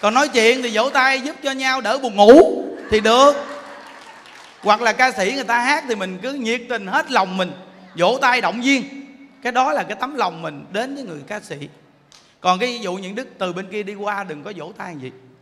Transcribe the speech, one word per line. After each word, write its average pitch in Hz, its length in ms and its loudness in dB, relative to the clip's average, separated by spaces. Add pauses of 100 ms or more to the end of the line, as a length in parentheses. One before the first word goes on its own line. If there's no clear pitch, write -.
Còn 214 120 0
nói 285 140 4
chuyện 254 340 2
thì 240 120 -4
vỗ 226 160 0
tay 269 320 2
giúp 294 220 -8
cho 277 80 -2
nhau 262 300 -2
đỡ 220 160 -2
buồn 247 180 -4
ngủ 220 480 10 (280)
thì 214 80 4
được. 254 360 6 (1300)
Hoặc 208 200 2
là 220 120 2
ca 254 180 2
sĩ 208 240 -2
người 269 80 -4
ta 233 160 0
hát 294 280 0
thì 233 80 -4
mình 185 260 -8
cứ 262 120 -8
nhiệt 240 360 -4
tình 214 180 -6
hết 285 240 -2
lòng 190 260 0
mình 180 140 -4 (440)
vỗ 185 260 2
tay 247 200 2
động 190 200 -2
viên. 262 460 -2 (360)
Cái 240 80 -4
đó 254 220 0
là 233 100 -2
cái 208 160 -8
tấm 277 160 -8
lòng 202 260 -4
mình 147 300 -10
đến 254 240 -6
với 277 80 -14
người 160 240 -14
ca 208 120 -10
sĩ. 143 300 -14 (720)
Còn 185 180 0
cái 247 100 -2
ví 240 100 -8
dụ 185 160 -6
những 190 200 -10
đức 254 120 -8 (120)
từ 185 140 -4
bên 190 180 -10
kia 208 120 -8
đi 202 120 -10
qua 202 280 -6
đừng 147 200 -12
có 208 120 -14
vỗ 160 220 -14
tay 185 240 -14
gì. 127 100 -14 (300)